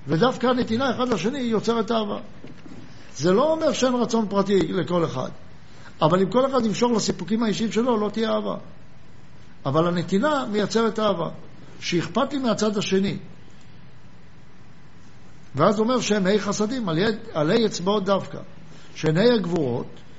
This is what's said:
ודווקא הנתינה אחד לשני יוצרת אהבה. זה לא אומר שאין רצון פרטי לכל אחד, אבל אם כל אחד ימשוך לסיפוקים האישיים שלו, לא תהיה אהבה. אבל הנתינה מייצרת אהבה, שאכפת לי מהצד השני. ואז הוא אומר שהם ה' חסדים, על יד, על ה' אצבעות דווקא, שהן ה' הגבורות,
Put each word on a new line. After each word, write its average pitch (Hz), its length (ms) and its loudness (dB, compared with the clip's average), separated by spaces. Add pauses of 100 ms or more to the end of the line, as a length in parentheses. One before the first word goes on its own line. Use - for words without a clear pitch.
ודווקא 233 380 4
הנתינה 247 440 2
אחד 247 180 0
לשני 226 300 0
יוצרת 226 520 0
אהבה. 214 280 0 (960)
זה 160 160 2
לא 269 200 6
אומר 320 220 2
שאין 254 200 2
רצון 226 360 2
פרטי 196 300 4
לכל 170 460 2
אחד, 127 240 -2 (720)
אבל 170 200 6
אם 190 100 0
כל 254 140 4
אחד 262 200 2
ימשוך 226 260 2
לסיפוקים 214 520 0
האישיים 208 280 0
שלו, 233 260 2
לא 208 120 0
תהיה 220 220 0
אהבה. 208 240 -2 (1080)
אבל 156 220 4
הנתינה 202 640 2
מייצרת 208 480 2
אהבה, 180 300 0 (500)
שאכפת 175 540 0
לי 285 60 -2
מהצד 214 380 0
השני. 190 400 0 (2500)
ואז 196 240 4
הוא 220 80 4
אומר 247 140 2
שהם 196 260 2
ה' 208 120 4
חסדים, 208 500 -2
על 160 80 2
יד, 220 180 2 (180)
על 156 180 2
ה' 233 140 4
אצבעות 196 400 0
דווקא, 185 320 0 (580)
שהן 156 220 2
ה' 240 160 6
הגבורות, 170 540 0 (320)